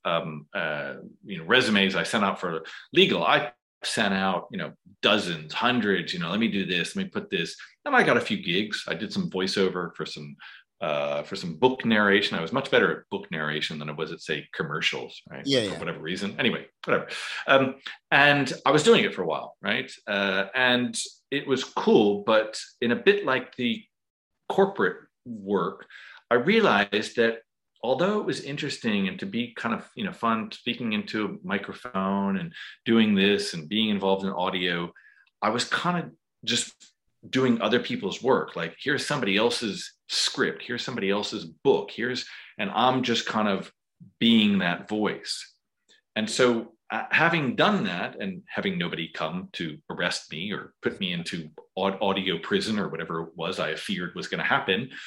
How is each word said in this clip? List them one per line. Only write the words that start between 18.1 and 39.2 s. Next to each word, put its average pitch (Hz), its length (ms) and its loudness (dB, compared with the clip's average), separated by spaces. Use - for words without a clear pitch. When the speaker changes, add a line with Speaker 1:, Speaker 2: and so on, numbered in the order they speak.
Speaker 1:
I 139 60 6
was 151 120 6
doing 214 200 8
it 98 100 0
for 101 80 -6
a 85 60 -2
while, 67 340 -6
right? 120 300 -2
Uh, 98 380 0
and 123 440 2
it 143 160 -2
was 131 180 0
cool, 104 600 4
but 110 340 2
in 120 100 2
a 117 40 4
bit 202 280 4
like 131 320 -2
the 117 300 -2
corporate 190 480 2
work, 98 600 -2
I - 40 4
realized 120 840 4
that 113 260 2
although 175 360 2
it - 40 -6
was 147 140 -2
interesting 123 680 -2
and 90 100 -8
to 107 60 -6
be 113 300 -4
kind 113 200 -2
of, - 180 -12
you 110 120 -6
know, 87 80 -6
fun 110 400 -2
speaking 117 400 -4
into 104 320 -2
a 92 220 -8
microphone 98 880 -2
and 85 160 -6
doing 113 280 6
this 98 400 2
and 78 140 -10
being 107 220 0
involved 98 340 0
in 95 80 -4
audio, 90 580 -2
I 104 80 2
was 233 160 -2
kind 175 360 -2
of - 100 -10
just - 480 -4
doing 123 320 2
other 117 200 2
people's 101 420 -6
work. 120 320 2
Like, 85 240 -6
here's 135 260 -2
somebody 117 300 0